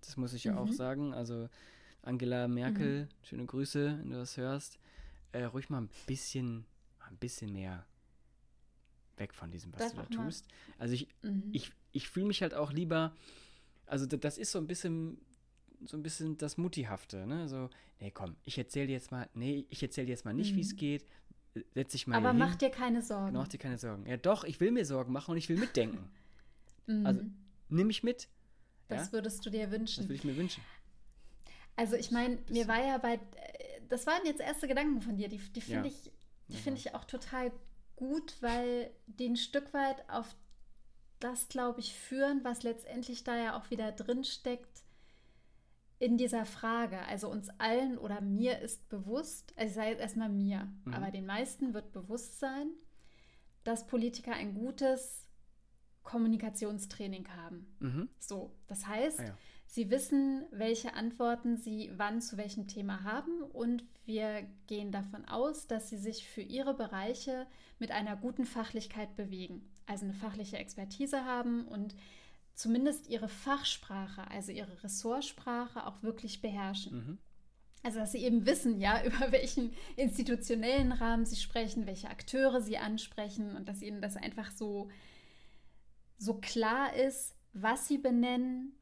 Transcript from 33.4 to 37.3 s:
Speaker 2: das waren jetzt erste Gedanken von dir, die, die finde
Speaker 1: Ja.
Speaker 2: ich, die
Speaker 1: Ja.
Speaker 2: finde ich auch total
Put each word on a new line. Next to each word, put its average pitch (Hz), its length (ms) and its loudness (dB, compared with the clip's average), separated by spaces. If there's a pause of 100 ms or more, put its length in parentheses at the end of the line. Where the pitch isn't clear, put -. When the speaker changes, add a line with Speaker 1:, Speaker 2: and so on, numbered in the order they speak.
Speaker 2:
das 247 200 2
waren 349 180 4
jetzt 302 160 2
erste - 260 0
Gedanken 269 340 4
von 214 140 0
dir, 202 140 0
die, 208 80 -6
die 202 240 -6
finde 262 280 0
Speaker 1:
Ja. 285 40 -8
Speaker 2:
ich, - 180 -14 (360)
die - 100 -10
Speaker 1:
Ja. - 20 -4
Speaker 2:
finde 269 200 -2
ich - 160 -6
auch - 100 -6
total 254 460 -2 (440)